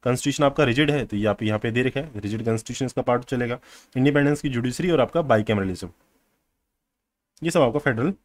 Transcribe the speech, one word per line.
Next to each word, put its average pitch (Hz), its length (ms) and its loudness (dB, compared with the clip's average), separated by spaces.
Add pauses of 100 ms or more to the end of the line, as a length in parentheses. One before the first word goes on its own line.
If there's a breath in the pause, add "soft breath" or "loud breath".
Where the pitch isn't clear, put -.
कॉन्स्टिट्यूशन 131 400 -2
आपका 143 200 2
रिजिड 139 280 2
है, 139 140 -2
तो 104 120 -6
ये 104 80 0
आप 104 180 0
यहाँ 107 160 0
पे 117 120 -4
दे 120 120 0
रखा 127 160 -2
है, 147 160 -10
रिजिड 107 300 -6
कॉन्स्टिट्यूशन 113 400 -4
इसका 127 160 -4
पार्ट 123 220 0
चलेगा। 123 360 -4 (380 loud breath)
इंडिपेंडेंस 143 440 4
की 151 80 -4
जुडिशरी 123 400 -2
और 170 120 4
आपका 175 200 0
बाइकैमरलिज्म, 104 680 0 (1500)
ये 165 80 -2
सब 165 100 4
आपका 127 180 2
फेडरल 135 340 -2 (120)